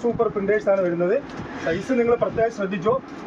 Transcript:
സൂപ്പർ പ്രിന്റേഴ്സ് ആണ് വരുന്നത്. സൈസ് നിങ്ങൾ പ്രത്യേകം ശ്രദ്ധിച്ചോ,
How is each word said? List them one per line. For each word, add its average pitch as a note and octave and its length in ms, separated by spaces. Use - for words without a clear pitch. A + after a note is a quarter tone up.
സൂപ്പർ A3+ 340
പ്രിന്റേഴ്സ് G#3 360
ആണ് F#3+ 140
വരുന്നത്. F3 280
സൈസ് F#3 340
നിങ്ങൾ A#3 240
പ്രത്യേകം A3+ 340
ശ്രദ്ധിച്ചോ, G3 360